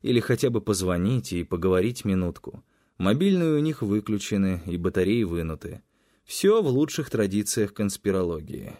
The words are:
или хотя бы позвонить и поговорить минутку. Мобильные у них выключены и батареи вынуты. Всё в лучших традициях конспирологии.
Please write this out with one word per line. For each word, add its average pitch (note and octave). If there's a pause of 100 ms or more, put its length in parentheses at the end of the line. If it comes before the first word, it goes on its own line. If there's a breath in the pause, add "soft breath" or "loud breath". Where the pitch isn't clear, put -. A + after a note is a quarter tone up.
или B2
хотя B2
бы A2+
позвонить F#2
и E2+
поговорить F#2
минутку. F#2 (360)
Мобильные D#3+
у D3
них D3+
выключены G2+
и F2
батареи F#2
вынуты. E2 (460)
Всё G#3+
в E3+
лучших C#3
традициях G#2
конспирологии. F#2